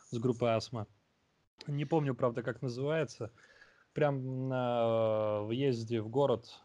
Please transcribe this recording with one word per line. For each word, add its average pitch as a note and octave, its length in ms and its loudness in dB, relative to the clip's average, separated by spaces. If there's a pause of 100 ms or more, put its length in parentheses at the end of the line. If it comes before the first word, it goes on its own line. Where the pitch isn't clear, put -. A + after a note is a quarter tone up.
(100)
с A#2+ 80 -4
группой A#2+ 360 2
«Астма». A2 320 -4 (800)
Не D3 200 -2
помню, C#3+ 280 2
правда, B2 280 0
как A#2+ 200 -6
называется. C3+ 720 -4 (600)
Прям C3 540 0
на A2+ 920 2
въезде A#2 600 0
в G#2+ 80 -8
город, B2+ 540 0